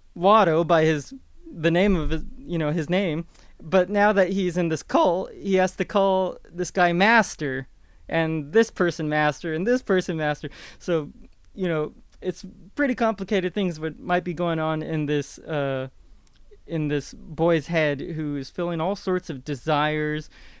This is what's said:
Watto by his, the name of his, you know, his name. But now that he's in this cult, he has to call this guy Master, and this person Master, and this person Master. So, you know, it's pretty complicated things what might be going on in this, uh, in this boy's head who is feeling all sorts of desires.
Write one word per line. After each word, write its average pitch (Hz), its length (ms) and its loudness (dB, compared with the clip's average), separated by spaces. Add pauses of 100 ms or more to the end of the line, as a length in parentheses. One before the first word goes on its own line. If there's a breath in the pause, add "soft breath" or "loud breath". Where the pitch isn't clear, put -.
(160)
Watto 175 480 6
by 160 200 4
his, 156 280 0 (400)
the 165 200 0
name 190 240 4
of 147 140 0
his, 156 120 0 (160)
you 160 200 -6
know, 151 120 0
his 156 180 -2
name. 170 380 0 (340 soft breath)
But 180 300 2
now 208 220 6
that 190 180 4
he's 185 260 0
in 175 120 2
this 156 160 -2
cult, 190 480 2
he 196 220 -2
has 185 200 2
to 185 100 -4
call 190 540 0 (100)
this 170 220 -6
guy 175 220 4
Master, 175 720 2 (420)
and 160 440 -2
this 226 180 6
person 165 380 -2
Master, 151 440 0
and 165 140 -4
this 247 160 2
person 180 340 0
Master. 151 320 -4 (300 loud breath)
So, 160 320 -2 (460)
you 190 100 -2
know, 156 260 -2 (300)
it's - 220 -8 (320)
pretty 269 180 2
complicated 196 580 -2
things 175 280 -2
what 160 180 -6
might 175 240 -2
be 180 100 -6
going 160 280 -2
on 156 200 -2
in 156 260 -4
this, 147 340 -4
uh, 139 480 -4 (800)
in 156 180 -2
this 143 280 -4
boy's 165 520 0
head 151 340 0
who 151 360 -6
is 135 120 -8
feeling 170 320 -4
all 185 140 -2
sorts 185 340 -4
of 135 140 -8
desires. 151 880 -2 (300 soft breath)